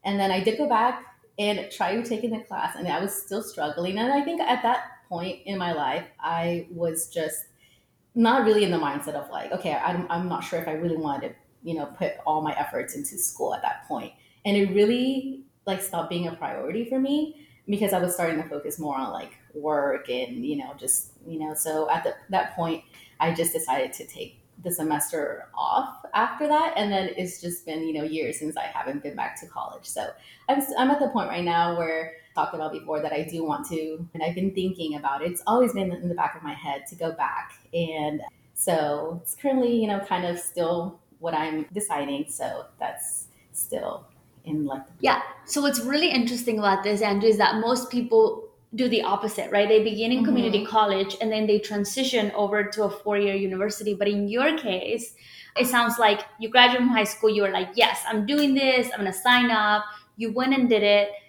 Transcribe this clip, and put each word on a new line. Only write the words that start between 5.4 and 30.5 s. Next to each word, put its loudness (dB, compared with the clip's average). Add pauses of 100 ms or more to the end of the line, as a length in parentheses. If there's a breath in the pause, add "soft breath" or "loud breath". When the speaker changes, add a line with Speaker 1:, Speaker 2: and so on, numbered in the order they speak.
Speaker 1:
in -4
my -2
life, -2 (160)
I -2
was -4
just -6 (680 soft breath)
not 6
really 6
in 2
the 2
mindset -2
of, -6
like, -6
"Okay, -2
I'm, 0
I'm -2
not -4
sure -4
if -6
I -4
really -2
wanted -4
to, -18 (300)
you -4
know, -4
put -4 (120)
all 2
my -2
efforts -4
into -8
school -2
at -6
that -6
point." -8 (320 soft breath)
And 2
it 4
really, 2 (240)
like, -2
stopped -6
being -2
a -8
priority -6
for -2
me, -2 (180)
because 0
I 2
was 0
starting 0
to -8
focus -8
more -4
on, -4
like, -10 (180)
work -2
and, -4
you -2
know, -8
just, -2 (140)
you -8
know, -6
so -2
at 0
the, 0 (160)
that 0
point, -2 (340 loud breath)
I 2
just 0
decided -2
to -14
take -14 (240)
the -4
semester -2
off -2 (100)
after 0
that. 2
And 0
then 0
it's -6
just -8
been, -4
you -2
know, -2
years -4
since -4
I -4
haven't -6
been -8
back -6
to -18
college. -12
So -8 (380 loud breath)
I'm, 4